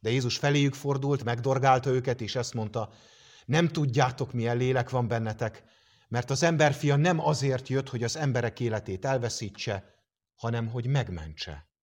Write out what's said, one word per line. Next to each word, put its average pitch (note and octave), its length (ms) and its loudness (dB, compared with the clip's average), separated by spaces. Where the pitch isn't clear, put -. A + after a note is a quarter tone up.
De A2 100 -2
Jézus B2 280 0
feléjük C#3+ 360 2
fordult, C3+ 500 -2
megdorgálta C3 640 2
őket, B2+ 300 0
és G#2+ 140 -6
ezt A#2+ 200 -4
mondta: A2 380 -4
„Nem E3 240 4
tudjátok, C3 640 0
milyen A#2 240 0
lélek B2 340 0
van B2 180 0
bennetek, A2+ 560 -4
mert - 220 -2
az C3+ 120 0
emberfia D3+ 540 4
nem D#3+ 240 4
azért C3+ 480 0
jött, C3+ 200 -2
hogy A2+ 140 -4
az A#2 140 -2
emberek B2 440 -2
életét A2+ 440 -4
elveszítse, A2+ 920 -4
hanem A#2 340 -4
hogy A#2 180 -6
megmentse.” E2 840 -4